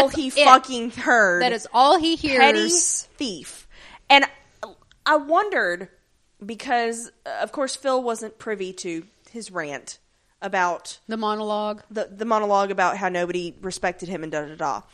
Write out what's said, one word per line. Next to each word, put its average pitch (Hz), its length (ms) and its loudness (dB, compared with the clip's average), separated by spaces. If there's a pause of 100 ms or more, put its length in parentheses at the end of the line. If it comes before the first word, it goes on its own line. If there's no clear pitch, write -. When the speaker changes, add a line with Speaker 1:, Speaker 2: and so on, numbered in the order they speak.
Speaker 1:
That's - 80 -4
Speaker 2:
he 269 140 -4
Speaker 1:
it. 277 140 4
Speaker 2:
fucking 254 480 6
heard. 220 520 2
Speaker 1:
That 247 100 2
is - 180 -8
all 277 280 6
he 330 160 0
hears. 277 240 0
Speaker 2:
Petty 330 760 2
thief. 185 500 -10 (420)
And 277 160 6 (800)
I 302 120 2
wondered 285 720 -2 (540)
because, 233 680 -4 (140)
uh, - 40 -12 (120)
of - 100 -6
course, 269 240 -6
Phil 262 260 -2
wasn't 233 380 -8
privy 190 340 -8
to 170 320 -10 (240)
his 214 220 -16
rant 151 480 -10 (420)
about 185 560 -2 (100)
Speaker 1:
The 220 100 -6
monologue. 214 760 -4
Speaker 2:
the, 214 200 -6
the 202 140 -10
monologue 208 460 2
about 190 260 2
how 190 120 -2
nobody 175 520 -4
respected 185 480 -6
him 165 140 -8
and 160 80 -10
da, 151 160 -4
da, 156 80 -16
da. 147 260 -4 (120)